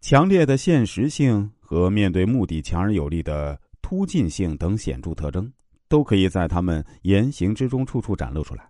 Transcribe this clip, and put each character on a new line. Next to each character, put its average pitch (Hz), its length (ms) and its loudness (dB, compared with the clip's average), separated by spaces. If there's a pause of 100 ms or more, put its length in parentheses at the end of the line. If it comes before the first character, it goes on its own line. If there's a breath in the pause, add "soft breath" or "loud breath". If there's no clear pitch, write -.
强 147 240 6
烈 185 160 6
的 135 140 2
现 147 260 4
实 117 240 -2
性 110 500 2
和 87 300 0
面 101 240 2
对 92 140 2
目 117 180 0
的 80 160 -4
强 78 180 -4
而 101 140 0
有 78 160 -2
力 80 140 -4
的 73 360 -6 (220)
突 190 240 -4
进 147 240 0
性 82 300 -4
等 92 180 -2
显 69 240 -6
著 80 140 -8
特 76 160 -6
征， 95 200 -6 (380)
都 151 160 2
可 107 100 0
以 95 140 4
在 90 180 0
他 87 140 0
们 82 240 -2 (200 soft breath)
言 101 280 2
行 95 220 -2
之 131 160 -4
中 127 160 -2
处 120 160 -4
处 104 120 -4
展 67 160 -6
露 76 120 -6
出 - 120 -10
来。 - 160 -18